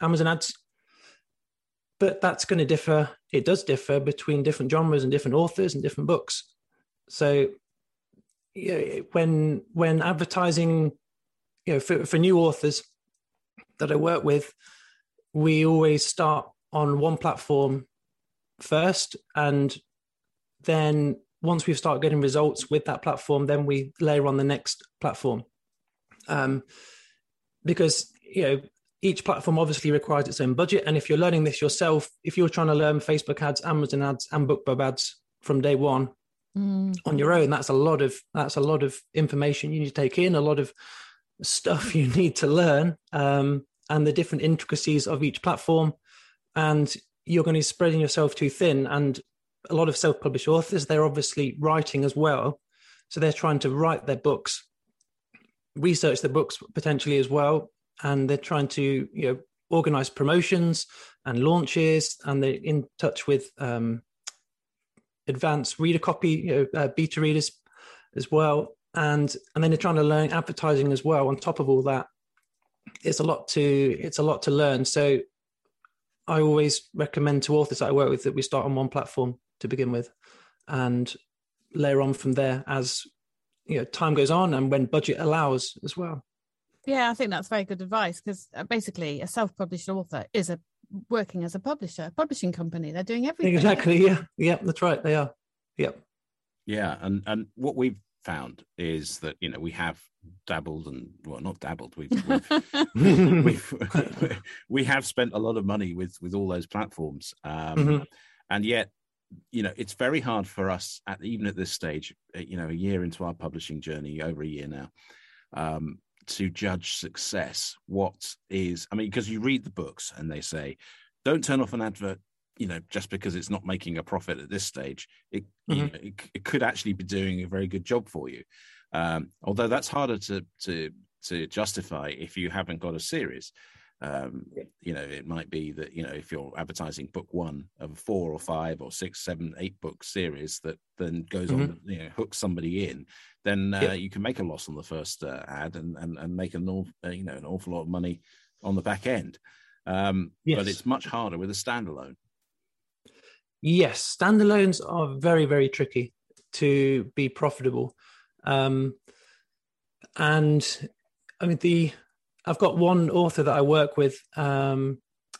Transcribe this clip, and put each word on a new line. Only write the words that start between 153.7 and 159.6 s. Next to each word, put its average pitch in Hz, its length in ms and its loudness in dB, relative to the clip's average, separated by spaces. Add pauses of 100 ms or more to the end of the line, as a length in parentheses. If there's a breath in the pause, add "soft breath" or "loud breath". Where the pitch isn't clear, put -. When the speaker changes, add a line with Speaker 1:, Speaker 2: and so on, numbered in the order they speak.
Speaker 1:
standalones 202 640 6
are 156 340 -2
very, 160 260 4
very 139 240 4
tricky 131 460 -4 (400)
to 139 500 4 (100)
be 139 140 0
profitable. 127 640 -2 (500 soft breath)
Um, 135 500 0 (1200 soft breath)